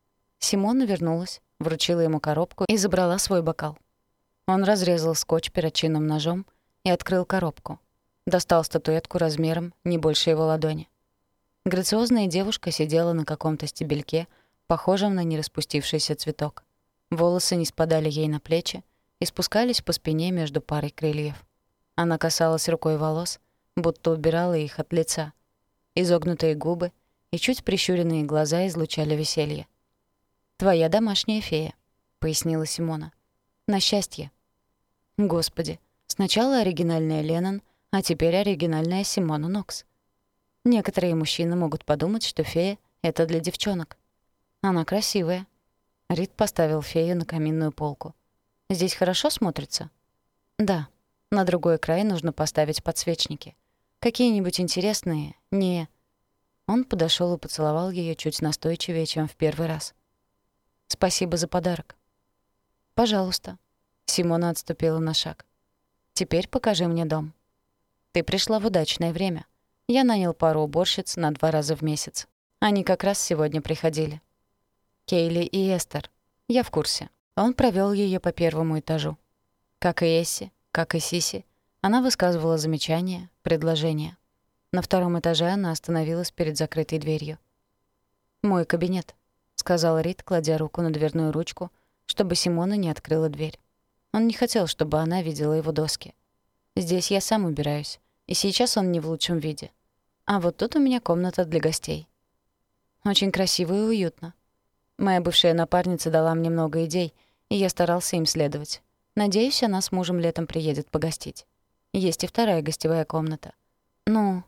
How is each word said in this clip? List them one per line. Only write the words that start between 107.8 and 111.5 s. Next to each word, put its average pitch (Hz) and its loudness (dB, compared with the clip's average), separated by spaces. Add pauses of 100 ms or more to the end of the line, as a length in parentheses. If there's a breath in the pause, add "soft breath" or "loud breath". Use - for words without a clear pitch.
им 160 2
следовать. 147 -2 (340)
Надеюсь, 214 2
она 196 2
с - -4
мужем 180 0
летом 165 0
приедет 151 -4
погостить. - -6 (480)